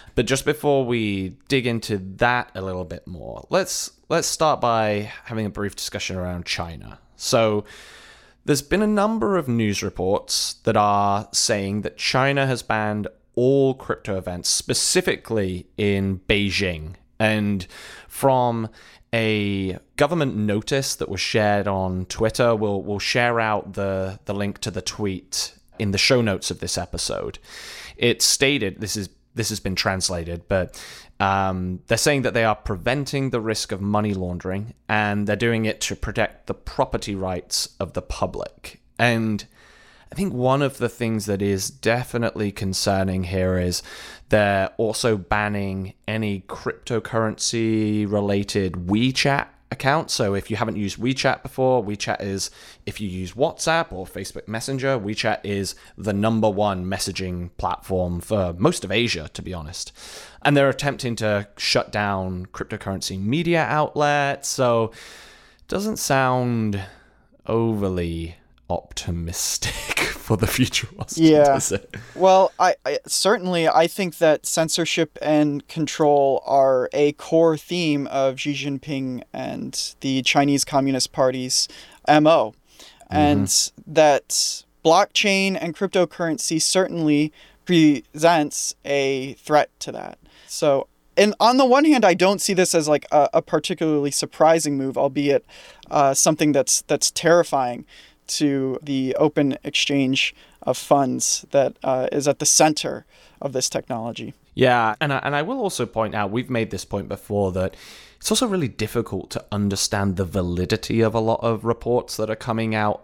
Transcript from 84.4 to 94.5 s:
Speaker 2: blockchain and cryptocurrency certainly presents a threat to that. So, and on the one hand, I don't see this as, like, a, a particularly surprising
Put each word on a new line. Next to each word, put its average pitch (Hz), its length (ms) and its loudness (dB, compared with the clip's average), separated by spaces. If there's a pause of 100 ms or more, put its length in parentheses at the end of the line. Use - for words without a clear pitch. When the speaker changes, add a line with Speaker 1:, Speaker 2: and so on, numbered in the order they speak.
Speaker 2:
blockchain 190 760 4
and 151 160 -6
cryptocurrency 170 840 0
certainly 156 720 2 (320)
presents 156 1120 4 (100)
a 139 500 -2
threat - 440 4
to - 140 -10
that. - 260 -12 (300)
So, 143 400 0 (280)
and 202 220 6
on 240 180 6
the 269 80 6
one 262 200 6
hand, 277 200 6
I 180 100 8
don't 185 260 2
see - 120 0
this 180 220 4
as, 156 140 2
like, 147 240 2
a, 143 220 6
a 165 80 4
particularly 151 680 0
surprising 156 640 2